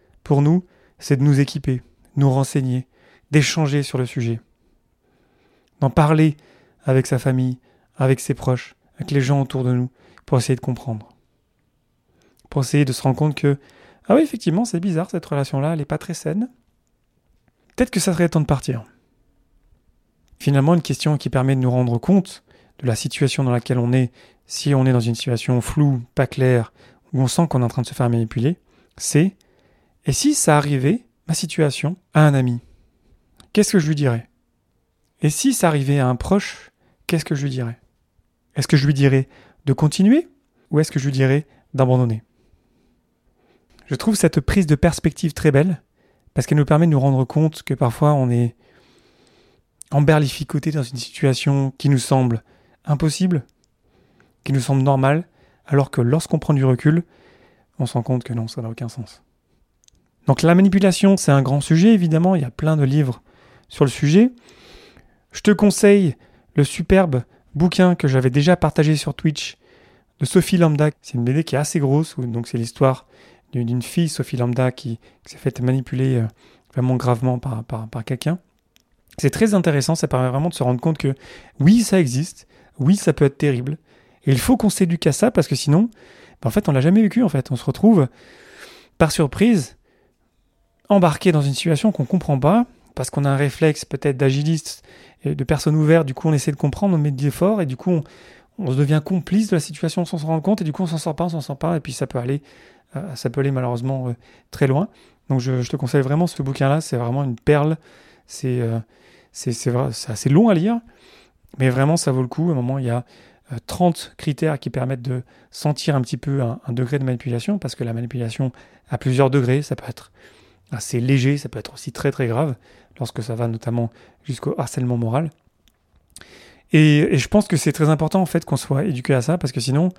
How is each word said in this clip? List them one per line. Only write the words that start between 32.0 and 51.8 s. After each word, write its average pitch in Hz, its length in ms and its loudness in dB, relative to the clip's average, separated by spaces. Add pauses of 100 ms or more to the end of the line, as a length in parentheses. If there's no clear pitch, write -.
à 151 140 6
un 143 80 4
ami ? 123 260 0 (920)
Qu'est-ce 214 180 2
que 202 60 4
je 151 100 2
lui 160 60 0
dirais ? 127 340 -2 (920)
Et 151 80 2
si 262 240 0
ça 180 140 0
arrivait 143 300 0
à 127 80 2
un 127 100 0
proche, - 540 -4 (360)
qu'est-ce 160 180 -2
que 160 100 -4
je 139 80 -4
lui 143 80 -4
dirais ? 120 300 -6 (720)
Est-ce 139 140 -4
que 156 80 4
je 139 100 2
lui 147 80 2
dirais 135 340 4 (360)
de 135 80 0
continuer 202 560 4 (420)
ou 151 100 2
est-ce 156 120 -2
que 156 60 -2
je 135 80 -2
lui 139 60 0
dirais 135 340 2 (260)
d'abandonner ? » 127 500 2 (1600)
Je - 80 -6
trouve 208 220 0
cette 156 240 2
prise 190 260 2
de 147 80 2
perspective 160 580 0
très - 180 2
belle 151 320 2 (520)
parce - 120 -2
qu'elle 151 120 2
nous 143 80 2
permet 160 200 4
de 165 40 4
nous 143 100 4
rendre 135 240 2
compte 156 380 0
que - 100 -8
parfois 139 400 0
on 135 160 0
est... 120 260 0 (1400)
Emberlificoté 147 800 0
dans 151 100 -2
une 123 160 -8
situation 135 800 0
qui - 100 0